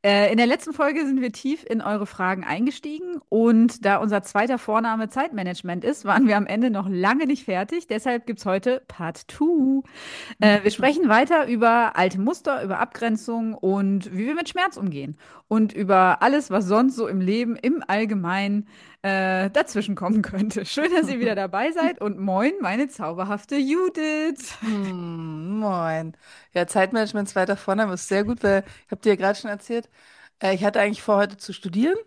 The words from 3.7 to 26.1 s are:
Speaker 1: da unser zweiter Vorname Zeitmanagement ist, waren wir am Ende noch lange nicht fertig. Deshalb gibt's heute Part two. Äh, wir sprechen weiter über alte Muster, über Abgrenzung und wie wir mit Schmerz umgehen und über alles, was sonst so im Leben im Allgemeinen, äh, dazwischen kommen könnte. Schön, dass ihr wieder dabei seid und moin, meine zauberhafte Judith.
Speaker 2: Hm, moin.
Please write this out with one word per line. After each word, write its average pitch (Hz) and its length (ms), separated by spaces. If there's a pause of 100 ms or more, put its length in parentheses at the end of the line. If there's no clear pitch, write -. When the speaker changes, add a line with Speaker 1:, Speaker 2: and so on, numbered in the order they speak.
Speaker 1:
da 196 120
unser 208 240
zweiter 226 360
Vorname 220 500
Zeitmanagement 185 800
ist, 285 180
waren 208 240
wir 208 80
am 208 100
Ende 233 240
noch 196 200
lange 202 360
nicht 269 200
fertig. 208 420
Deshalb 240 380
gibt's 220 200
heute 202 440
Part - 400
two. 269 540 (580)
Äh, 208 220
wir 208 80
sprechen 285 360
weiter 269 400
über 233 480
alte 185 240
Muster, 277 440
über 190 160
Abgrenzung 226 760
und 196 580
wie 190 140
wir 302 100
mit 339 140
Schmerz 370 260
umgehen 147 420 (300)
und 214 240
über 185 500
alles, 269 300
was 196 140
sonst 240 320
so 226 100
im 190 140
Leben 226 340
im 285 320
Allgemeinen, 202 800 (360)
äh, 190 480
dazwischen 214 440
kommen 202 260
könnte. 202 440
Schön, 311 280
dass 320 160
ihr 254 100
wieder 233 160
dabei 196 360
seid 294 300
und 208 180
moin, 196 320 (100)
meine 233 280
zauberhafte 196 680
Judith. 311 1040
Speaker 2:
Hm, 180 1000
moin. 165 560 (380)